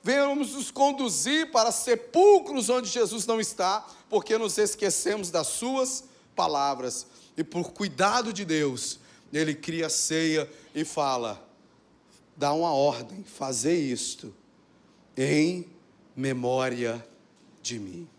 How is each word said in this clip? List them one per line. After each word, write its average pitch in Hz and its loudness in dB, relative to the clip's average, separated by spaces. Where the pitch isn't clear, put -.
venhamos 277 0
nos 277 -8
conduzir 277 0
para 226 4
sepulcros 285 4
onde 247 2
Jesus 214 -2
não 226 2
está, 202 -2
porque 220 2
nos 220 -2
esquecemos 202 0
das 165 0
suas 262 -2
palavras. 139 -2
E 202 -2
por - -6
cuidado 202 0
de 196 -6
Deus, 147 -2
ele 156 -2
cria 160 -6
a - -4
ceia 160 0
e 151 -2
fala: 127 -2
dá 143 0
uma 165 0
ordem, 135 0
"Fazer 135 -2
isto - -4
em 156 0
memória 123 -2
de 120 -8
mim." 104 -12